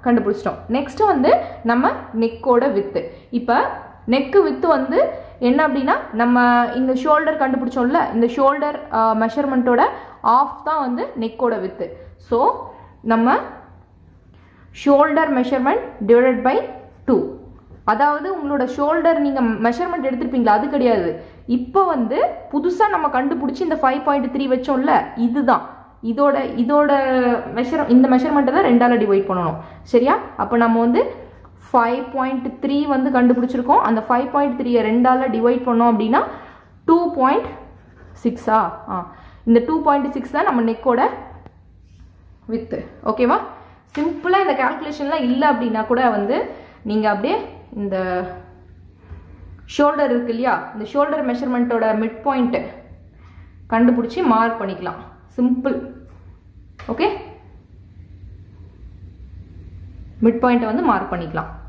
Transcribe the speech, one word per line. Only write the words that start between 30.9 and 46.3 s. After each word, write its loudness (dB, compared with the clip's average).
ஃபைவ் 0
பாயிண்ட் -4
த்ரீ 0
வந்து 0
கண்டுபிடிச்சிருக்கோம். 2
அந்த 2
ஃபைவ் 0
பாயிண்ட் 0
த்ரீயை 2
ரெண்டால 4
டிவைட் 0
பண்ணோம் 4
அப்படின்னா, 2
டூ 4
பாயிண்ட் 2
சிக்ஸா? 0
ஆ, -8
இந்த 6
டூ 0
பாயிண்ட் 2
சிக்ஸ் -8
தான் 0
நம்ம 0
நெக்கோட 0
வித்து. -8
ஓகேவா? 2
சிம்பிளா 0
இந்த 0
கால்குலேஷன்லாம் -4
இல்ல 2
அப்படின்னா -2
கூட 2
வந்து -2